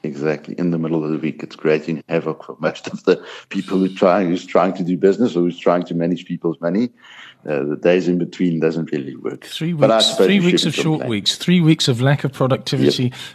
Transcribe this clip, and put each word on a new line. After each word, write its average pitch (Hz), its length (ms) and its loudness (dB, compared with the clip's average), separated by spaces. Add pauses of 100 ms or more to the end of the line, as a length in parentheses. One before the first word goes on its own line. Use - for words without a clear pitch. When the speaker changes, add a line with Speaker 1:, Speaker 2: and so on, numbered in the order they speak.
Speaker 1:
Exactly. 73 540 -6
In 87 140 0
the 82 60 0
middle 80 260 -2
of 76 80 -4
the 78 60 -2
week, 78 260 -6
it's - 120 -16
creating 78 520 0
havoc 80 360 -4
for - 160 -16
most - 280 -4
of - 160 -12
the 90 200 2 (260)
people 98 300 -4
who 95 140 0
try, 95 300 4
who's 87 220 -2
trying 90 300 2
to 92 80 -6
do 87 120 0
business 98 400 2
or 87 60 2
who's 87 160 0
trying 87 280 2
to 87 100 -8
manage 85 300 -2
people's 85 360 -6
money. 107 280 -2 (580)
Uh, 71 160 -2
the 76 140 -2
days 87 300 2
in 90 100 2
between 85 420 -2
doesn't 80 320 -2
really 67 240 -6
work. - 300 -10
Speaker 2:
Three 170 280 -6
Speaker 1:
But 139 160 2
I 113 80 4
Speaker 2:
weeks, 107 100 4
Speaker 1:
suppose 190 200 2
Speaker 2:
three 202 120 4
Speaker 1:
we 175 80 2
Speaker 2:
weeks 180 180 2
of 156 80 0
Speaker 1:
shouldn't - 100 -2
Speaker 2:
short 156 160 0
Speaker 1:
complain. 127 100 -6
Speaker 2:
weeks, 104 280 -2
three 180 240 4
weeks 156 260 4
of 120 140 0
lack 143 220 2
of 139 100 -2
productivity, 131 720 0
Speaker 1:
Yep. 123 80 -2 (220)